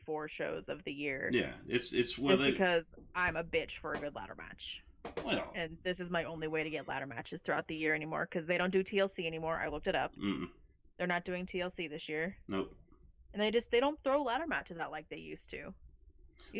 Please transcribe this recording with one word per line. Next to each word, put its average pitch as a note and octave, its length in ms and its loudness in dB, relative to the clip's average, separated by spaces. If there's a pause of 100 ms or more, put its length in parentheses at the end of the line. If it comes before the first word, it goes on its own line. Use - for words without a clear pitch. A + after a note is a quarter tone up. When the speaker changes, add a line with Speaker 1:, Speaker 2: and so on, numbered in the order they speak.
Speaker 1:
Four D3+ 240 -2
shows D3+ 400 -4
of D3 140 -6
the D3 100 -6
year. C#3 400 -2
Speaker 2:
Yeah, F2+ 180 2 (160)
it's, - 260 0
it's, - 260 4
well, C3+ 180 8
Speaker 1:
Just C3+ 80 4
Speaker 2:
they - 60 6
Speaker 1:
because F3 420 4 (220)
I'm F3+ 200 2
a E3 80 0
bitch D#3+ 280 0 (100)
for D3+ 120 -4
a D3+ 60 -2
good C#3+ 140 -4
ladder F#2+ 240 -8
match. - 460 -12 (420)
Speaker 2:
Well F#3+ 300 0
Speaker 1:
And E3 280 -4
this F3+ 160 0
is F3+ 100 -6
my E3+ 160 2
only D#3 220 -4
way D#3 160 0
to D#3+ 60 -2
get D3 180 -4
ladder C3+ 200 -2
matches C#3 360 -8
throughout D#3 240 0
the D#3+ 80 -4
year D#3 200 4
anymore, D#3 320 0
'cause E3 180 -2
they F3 120 2
don't F3+ 140 4
do F#3+ 120 4
T G3 160 2
L G3 100 6
C F3+ 180 -4
anymore. D#3+ 340 0
I - 60 0
looked D3+ 200 -2
it F#3 80 2
up. C3+ 200 0
Speaker 2:
Mm-mm. F2 320 0 (500)
Speaker 1:
They're F3 100 2
not F3 180 2
doing F3+ 200 -2
T F#3 140 -4
L F3+ 120 0
C E3+ 160 -6
this D3 200 -8
year. D#3+ 300 -2 (100)
Speaker 2:
Nope. - 260 -2 (600)
Speaker 1:
And G3+ 80 0
they G#3+ 100 4
just, A3+ 200 2
they A#3+ 100 8
don't D4 220 2
throw C#4 200 4
ladder C4 240 0
matches E3+ 300 -2
out D3 140 -4
like D#3 180 -8
they D3+ 80 -6
used D#3+ 320 -12
to. - 80 -10
You - 160 -10 (880)